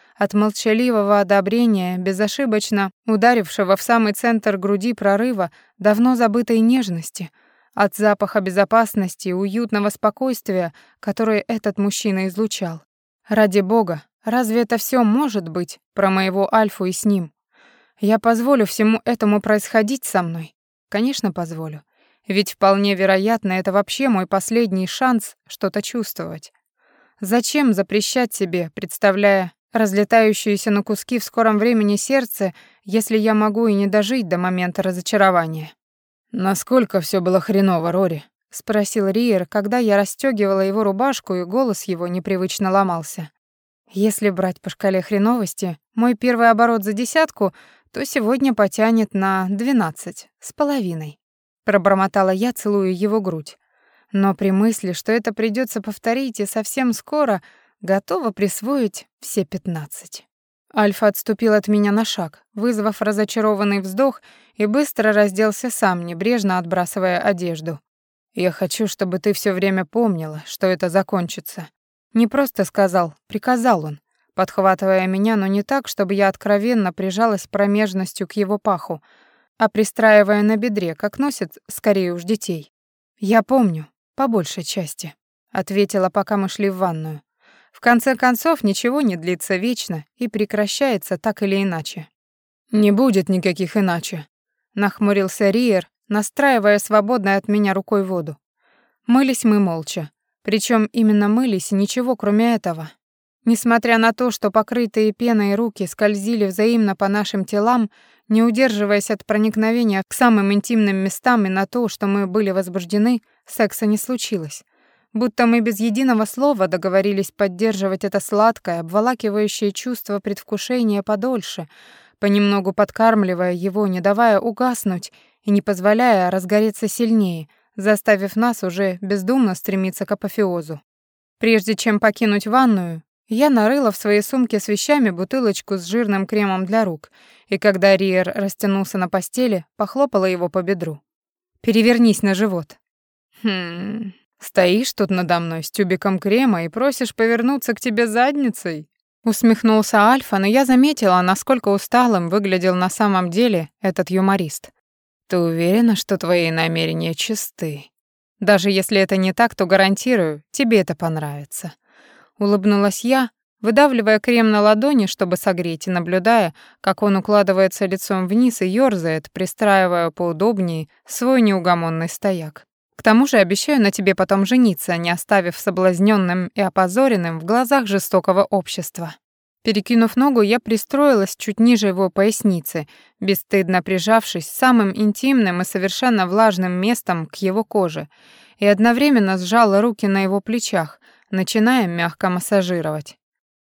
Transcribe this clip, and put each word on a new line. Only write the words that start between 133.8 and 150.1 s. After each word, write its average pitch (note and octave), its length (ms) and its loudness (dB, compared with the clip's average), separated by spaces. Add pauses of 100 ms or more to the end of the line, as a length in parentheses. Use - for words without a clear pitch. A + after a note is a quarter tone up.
в F#3+ 60 -2
своей G#3 260 2
сумке B3 360 0
с - 100 -10
вещами A3+ 420 2
бутылочку G3 640 -2
с F3 80 -8
жирным G3+ 420 -2
кремом G3 380 -2
для G#3+ 220 0
рук, D#3+ 240 -8 (380)
и F#3+ 100 0
когда G3 360 4
Риер F#3 400 0
растянулся G3 640 -2
на F3+ 140 -2
постели, G3 560 -2 (100)
похлопала G#3+ 480 -2
его F3+ 240 0
по F#3 140 -4
бедру. E3+ 400 -6 (580)
«Перевернись A3+ 640 4
на F#3+ 120 2
живот». F#3 440 -4 (640)
«Хм... F#3+ 720 -6 (260)
Стоишь G3 560 0
тут G3 160 -2
надо F3+ 300 -2
мной E3 220 -8
с - 80 -12
тюбиком F#3+ 480 -2
крема G#3 460 0
и E3 40 -6
просишь B3 460 -4
повернуться A#3 600 0
к - 60 -14
тебе A#3 260 -2
задницей?» A#3 800 -2 (360)
усмехнулся A3 800 2
Альфа, A3 360 2